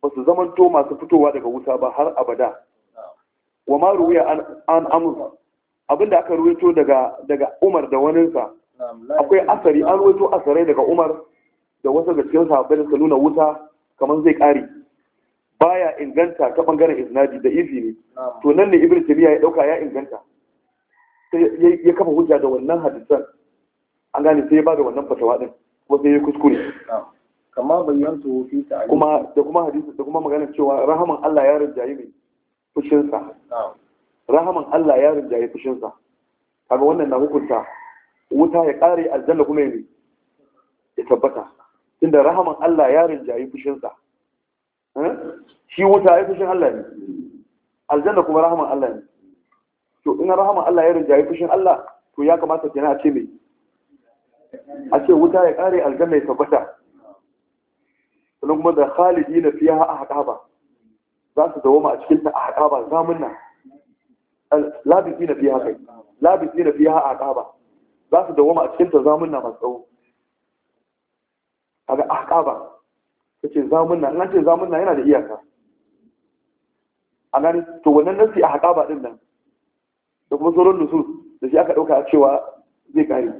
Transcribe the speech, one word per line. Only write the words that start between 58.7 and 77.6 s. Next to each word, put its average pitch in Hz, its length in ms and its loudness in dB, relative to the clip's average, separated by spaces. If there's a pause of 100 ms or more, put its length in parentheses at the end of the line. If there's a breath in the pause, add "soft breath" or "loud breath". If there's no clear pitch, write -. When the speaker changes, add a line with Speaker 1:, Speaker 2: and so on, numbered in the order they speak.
Speaker 1:
da 147 220 2
khalidina 165 640 2
fiha 156 320 2
ahqaba. 139 480 -6 (1000)
Za 156 180 0
su 147 60 -12
dawoma 139 320 2
a - 140 -6
cikin 151 180 2
ta 147 60 -2
ahqaba 139 600 -2
zamunna. 160 400 -4 (1200)
Al-, 147 220 0 (140)
labisina 170 480 0
fiha 135 260 0
kai. 123 160 -6 (460)
Labisina 165 500 2
fiha 156 260 2 (140)
ahqaba. 135 320 -6 (680)
Za 165 160 2
su 165 60 -10
dawoma 156 320 2
a - 80 -6
cikin 175 180 -2
ta 156 120 2
zamunna 151 380 0
masu 113 180 -12
tsawo. 123 280 -10 (2000)
Kaga 135 220 -2
ahqaba. 156 460 -2 (880)
Kace 147 260 -4
zamunna, 165 420 0
in 160 100 -6
an 190 100 -4
ce 185 140 2
zamunna 170 340 0
yana 180 160 0
da 139 80 -4
iyaka. 127 380 0 (1900)
A 139 80 0
gani? 170 220 -2 (220)